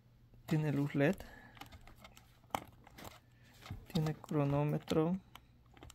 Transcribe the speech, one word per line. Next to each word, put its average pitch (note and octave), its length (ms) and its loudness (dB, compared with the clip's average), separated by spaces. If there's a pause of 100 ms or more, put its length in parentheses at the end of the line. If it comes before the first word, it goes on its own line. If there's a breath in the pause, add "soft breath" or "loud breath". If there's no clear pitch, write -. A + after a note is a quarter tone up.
(460)
tiene D#3 260 2
luz C#3+ 220 0
led, C#3+ 220 4 (2750 loud breath)
tiene D#3 220 2
cronómetro, D3+ 1040 2 (760)